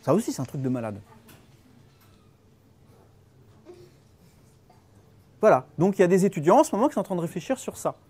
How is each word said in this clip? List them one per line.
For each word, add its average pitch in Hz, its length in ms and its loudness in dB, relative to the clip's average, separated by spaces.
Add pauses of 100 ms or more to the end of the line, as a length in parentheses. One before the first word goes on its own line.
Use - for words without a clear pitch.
Ça 135 120 0
aussi, 226 180 -2
c'est 147 100 -8
un - 20 -6
truc 135 180 -10
de 131 60 -4
malade. 113 320 -6 (4000)
Voilà. 170 260 4 (120)
Donc, 190 200 2
il 196 40 6
y - 20 8
a 175 40 2
des 185 160 4
étudiants 185 360 4
en 320 40 4
ce 254 120 -4
moment 226 100 0
qui 302 80 -2
sont 226 60 -2
en 180 40 -4
train 190 120 -6
de 170 40 -4
réfléchir 170 380 -8
sur - 180 -12
ça. - 200 -6 (120)